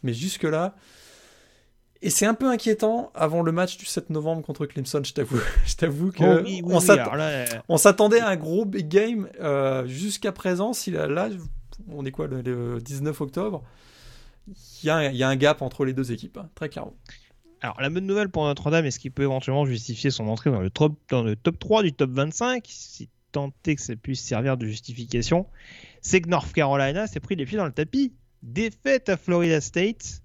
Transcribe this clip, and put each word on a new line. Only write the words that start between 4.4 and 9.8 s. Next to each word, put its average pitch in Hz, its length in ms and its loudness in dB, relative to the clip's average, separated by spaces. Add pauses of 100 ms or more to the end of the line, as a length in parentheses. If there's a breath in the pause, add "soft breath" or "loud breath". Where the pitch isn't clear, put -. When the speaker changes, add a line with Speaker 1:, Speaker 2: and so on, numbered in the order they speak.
Speaker 1:
contre 151 240 -6
Clemson, 143 380 -4
je - 100 -8
t'avoue. 131 260 0 (140)
<laughs> - 120 6
Je - 100 0
t'avoue 165 360 0
que 160 120 2
Speaker 2:
Oh 180 200 8
oui, 190 180 -4
oui, - 40 -
Speaker 1:
on 180 140 4
Speaker 2:
oui, 180 60 2
Speaker 1:
s'att-, 185 140 10
Speaker 2:
alors 113 160 -2
là, 156 140 0
euh, 135 160 -2 (240)
Speaker 1:
on 165 80 4
s'attendait 208 420 8
à 226 80 0
un 196 80 2
gros 165 300 -2
big 190 240 -4
game, 208 400 2 (100)
euh, 135 480 0